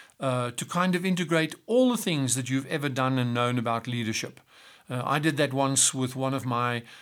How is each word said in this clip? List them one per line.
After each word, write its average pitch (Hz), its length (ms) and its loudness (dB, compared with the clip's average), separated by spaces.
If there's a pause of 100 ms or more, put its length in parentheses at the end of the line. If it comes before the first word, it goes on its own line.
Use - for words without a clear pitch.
(180)
uh, 123 340 -2
to - 120 -8
kind 180 320 0
of 180 100 0
integrate 165 500 0 (100)
all 247 240 4
the 240 120 -2
things 139 340 0
that 123 140 -4
you've 135 180 0
ever 143 200 -2
done 131 320 0
and 123 140 0
known 120 260 2
about 117 260 -2
leadership? 120 540 -4 (500)
Uh, 123 140 -4
I 143 160 0
did 147 160 2
that 135 180 0
once 135 400 2
with 131 220 -2
one 131 180 -2
of 120 120 -4
my, 120 380 0 (180)